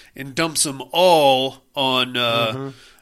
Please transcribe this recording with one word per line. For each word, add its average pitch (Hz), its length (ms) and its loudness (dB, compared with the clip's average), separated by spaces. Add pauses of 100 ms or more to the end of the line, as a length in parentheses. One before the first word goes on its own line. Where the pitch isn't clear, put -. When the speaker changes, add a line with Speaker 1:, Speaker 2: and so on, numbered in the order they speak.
(160)
Speaker 1:
and 131 200 -14
dumps 160 280 -2
them 135 180 -6 (100)
all 143 720 2 (120)
on, 127 420 -2
uh, 117 360 0
Speaker 2:
Mm-hmm. 135 160 -10 (320)